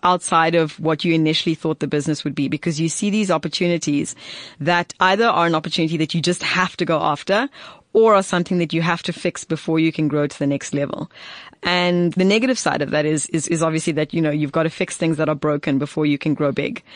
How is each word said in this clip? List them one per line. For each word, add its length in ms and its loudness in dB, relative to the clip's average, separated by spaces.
outside 540 2
of 240 0
what 240 0
you 100 2
initially 400 2
thought 240 -4
the 80 -4
business 380 -2
would 100 -6
be, 140 -2
because 320 -4
you 80 2
see 200 -4
these 220 0
opportunities 880 -2
that 400 0
either 280 4
are 200 2
an 80 2
opportunity 420 -2
that 180 -2
you 60 -2
just 220 -2
have 340 0
to 80 -2
go 160 0
after 480 0
or 240 6
are 60 4
something 360 0
that 140 0
you 100 0
have 220 0
to 80 -4
fix 320 -6
before 340 -2
you 140 2
can 160 0
grow 180 0
to 120 -8
the 80 -2
next 280 -2
level. 340 -4
And 520 2
the 100 2
negative 340 2
side 240 0
of 80 -4
that 160 2
is, 200 0
is, 200 -2
is 160 0
obviously 320 0
that, 180 -2
you 80 0
know, 100 2
you've 220 -2
got 120 2
to 60 -2
fix 260 -6
things 220 0
that 100 0
are 80 0
broken 420 0
before 260 -2
you 140 2
can 160 0
grow 160 0
big. 320 -4